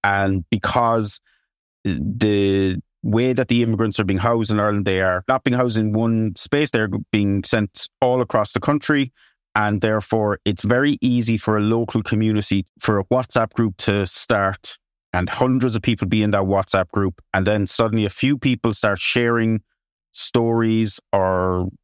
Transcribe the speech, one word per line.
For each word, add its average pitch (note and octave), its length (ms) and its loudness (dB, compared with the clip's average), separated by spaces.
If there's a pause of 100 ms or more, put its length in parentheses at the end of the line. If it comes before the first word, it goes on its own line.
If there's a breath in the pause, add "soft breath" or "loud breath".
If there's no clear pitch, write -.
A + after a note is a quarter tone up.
And G2 460 0
because A2+ 680 0 (640)
the G2 960 0 (220)
way A#2+ 300 0
that B2 160 -2
the A#2+ 140 4
immigrants A2+ 360 0
are G#2 60 2
being F#2+ 140 0
housed A2+ 320 0
in G#2+ 80 2
Ireland, G#2 260 0
they F#2+ 160 0
are F#2 260 0
not C3 160 0
being B2 140 0
housed B2 200 0
in G#2+ 140 0
one A2 460 0
space, C#3+ 340 -2
they're G#2+ 180 0 (220)
being G2+ 320 0
sent - 440 -2 (140)
all B2+ 200 2
across G#2+ 320 0
the - 80 -4
country. C#3+ 500 0 (440 soft breath)
And G#2 260 2
therefore, G#2+ 640 0
it's G2+ 180 -2
very B2+ 380 2
easy A#2 360 0
for G#2+ 200 0
a G#2 40 0
local A2+ 400 0
community, G#2+ 640 0 (140)
for G#2 200 0
a G2 60 -4
WhatsApp A#2+ 480 0
group G#2+ 240 -2
to G2+ 300 0
start - 720 -2 (340)
and F2+ 180 -2
hundreds B2+ 460 0
of A2 60 -2
people A2 260 0
be G#2+ 160 2
in G#2 80 2
that G2 120 2
WhatsApp F#2+ 480 0
group. G2 300 -2 (120)
And F#2+ 140 2
then G#2 200 0
suddenly A2 380 0
a F#2+ 40 -2
few C3+ 280 0
people A#2 360 0
start G2+ 260 -2
sharing A#2 640 0 (500)
stories A2+ 880 0 (140)
or F#2 560 2 (140)